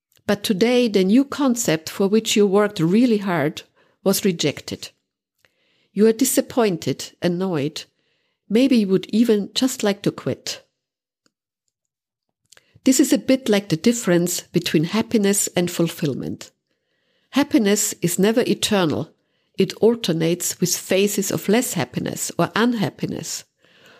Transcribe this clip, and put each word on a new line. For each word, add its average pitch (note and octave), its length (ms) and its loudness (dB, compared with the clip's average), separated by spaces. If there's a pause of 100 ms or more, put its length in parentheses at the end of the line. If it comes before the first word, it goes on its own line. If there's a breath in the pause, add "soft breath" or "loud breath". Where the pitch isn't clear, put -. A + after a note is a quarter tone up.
(260)
But G3+ 160 -2
today A#3 460 2
the G3+ 160 2
new A#3 200 4
concept C4+ 640 -2
for G3 200 -2
which A3 260 0
you G#3 140 4
worked G3+ 320 0
really G#3+ 380 2
hard E3+ 440 -2 (400)
was G3 220 0
rejected. - 680 -4 (1000)
You G3+ 140 4
are A3+ 60 6
disappointed, A3+ 1000 -2 (100)
annoyed. E3+ 600 -2 (680)
Maybe B3+ 280 4
you G3+ 100 2
would F#3 180 0
even G#3+ 480 2
just - 280 -2
like G3+ 200 0
to D#3+ 80 0
quit. - 520 -8 (2250 soft breath)
This C4 160 4
is C4+ 120 2
a C4+ 60 4
bit C4 300 0
like G3+ 220 0
the D#3+ 60 0
difference F3+ 640 0
between E3+ 420 0
happiness G3+ 640 0
and F3 220 -2
fulfillment. D3 800 -4 (800)
Happiness A#3 720 0
is E3+ 180 -2
never A3 280 4
eternal. F3 640 -2 (480)
It F#3 220 0
alternates F3 800 0
with F3 160 0
phases G3 560 0
of - 160 -4
less A#3 240 0
happiness - 640 -6
or E3+ 160 -2
unhappiness. - 880 -4 (560 soft breath)